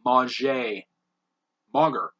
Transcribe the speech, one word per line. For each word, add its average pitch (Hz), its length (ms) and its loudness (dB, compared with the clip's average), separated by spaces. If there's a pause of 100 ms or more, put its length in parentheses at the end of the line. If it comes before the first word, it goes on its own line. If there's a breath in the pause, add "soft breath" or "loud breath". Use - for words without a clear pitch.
Mauger. 123 760 0 (880)
Mauger. 156 480 0